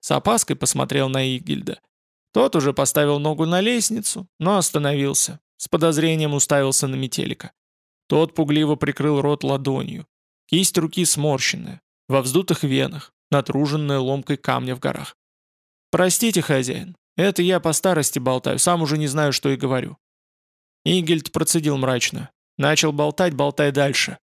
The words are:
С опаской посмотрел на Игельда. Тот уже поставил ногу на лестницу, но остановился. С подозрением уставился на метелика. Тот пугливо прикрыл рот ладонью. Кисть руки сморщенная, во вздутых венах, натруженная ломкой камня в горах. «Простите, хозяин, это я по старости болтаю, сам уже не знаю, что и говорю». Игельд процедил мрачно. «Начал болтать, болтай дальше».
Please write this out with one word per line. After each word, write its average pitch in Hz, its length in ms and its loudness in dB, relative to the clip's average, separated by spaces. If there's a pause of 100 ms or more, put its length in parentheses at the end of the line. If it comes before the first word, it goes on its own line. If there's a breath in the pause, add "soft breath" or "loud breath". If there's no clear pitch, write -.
С - 100 -6
опаской 156 460 0
посмотрел 135 520 -2
на 131 280 -2
Игельда. - 440 -8 (520)
Тот 240 240 2
уже 143 160 2
поставил 147 480 2
ногу 156 260 0
на 175 140 2
лестницу, 220 680 -2 (100)
но 185 180 2
остановился. 147 840 0 (160)
С - 120 -12
подозрением 160 640 2
уставился 139 540 2
на 131 80 -4
метелика. - 560 -6 (560)
Тот 156 260 2
пугливо 151 400 2
прикрыл 143 460 0
рот 147 240 0
ладонью. 135 640 -4 (400)
Кисть 175 300 2
руки 165 280 0
сморщенная, - 760 -2 (280)
во 135 120 4
вздутых 147 440 0
венах, 135 500 -2 (160)
натруженная 143 680 0
ломкой 135 380 -2
камня 127 380 -2
в 127 60 -14
горах. - 360 -6 (760)
«Простите, 185 520 2
хозяин, 135 540 -2 (200)
это 185 260 2
я 180 180 2
по 165 120 0
старости 156 460 0
болтаю, 131 400 0
сам 175 240 2
уже 151 160 0
не 151 80 -2
знаю, 143 260 0
что - 180 -2
и 135 60 0
говорю». 127 400 -4 (880)
Игельд 165 480 0
процедил 156 440 0
мрачно. 131 540 -2 (280)
«Начал 151 340 2
болтать, 151 420 0
болтай 143 380 0
дальше». 139 540 0